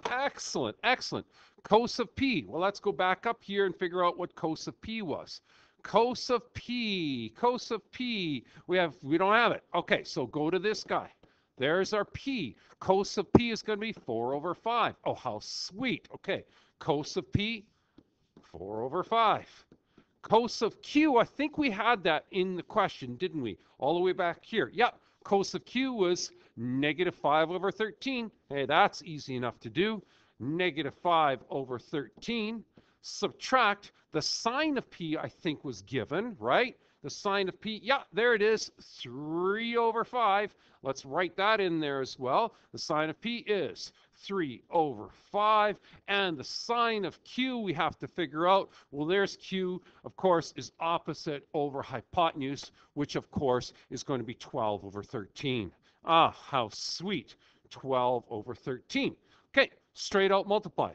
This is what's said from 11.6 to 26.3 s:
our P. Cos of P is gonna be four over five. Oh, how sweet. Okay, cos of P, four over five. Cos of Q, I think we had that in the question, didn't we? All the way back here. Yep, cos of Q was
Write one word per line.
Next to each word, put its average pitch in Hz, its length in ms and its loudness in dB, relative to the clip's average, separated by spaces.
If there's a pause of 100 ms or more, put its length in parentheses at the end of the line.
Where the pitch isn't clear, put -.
our 202 120 0
P. 220 500 -6 (240)
Cos 190 380 2
of 185 160 -4
P 233 180 8
is 214 100 -4
gonna 214 160 -2
be 220 160 -4
four 117 400 -2
over 151 200 -2
five. 226 420 0 (100)
Oh, 131 80 0
how 110 260 -6
sweet. - 760 -6
Okay, 156 300 -6 (360)
cos 147 360 -2
of - 160 -6
P, 214 340 0 (760)
four 98 420 -8
over 139 200 -4
five. 214 440 2 (760)
Cos - 400 2
of 214 200 -2
Q, 294 360 6
I 214 60 8
think - 340 -4
we 285 120 2
had 208 340 0
that 160 280 2
in 185 240 0
the 165 80 -6
question, 147 520 -2
didn't 160 260 -4
we? 107 160 -4 (200)
All 143 160 0
the 175 80 0
way 185 120 2
back 170 300 -2
here. 170 300 -2
Yep, 220 260 2 (240)
cos 196 300 2
of 185 120 -8
Q 262 280 -2
was 180 380 0 (260)